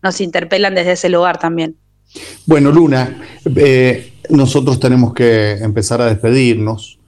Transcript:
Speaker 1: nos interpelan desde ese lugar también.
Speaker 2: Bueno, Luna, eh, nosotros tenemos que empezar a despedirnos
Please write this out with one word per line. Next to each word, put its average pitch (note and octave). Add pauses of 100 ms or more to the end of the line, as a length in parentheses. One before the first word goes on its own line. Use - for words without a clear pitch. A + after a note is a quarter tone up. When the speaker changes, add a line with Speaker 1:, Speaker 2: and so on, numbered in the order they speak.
Speaker 1:
nos -
interpelan F#3+
desde F3+
ese F3
lugar F3
también. E3 (680)
Speaker 2:
Bueno, C#3+
Luna, C3+ (320)
eh, B2+ (180)
nosotros C3+
tenemos B2
que A2
empezar G#2+
a A#2+
despedirnos A2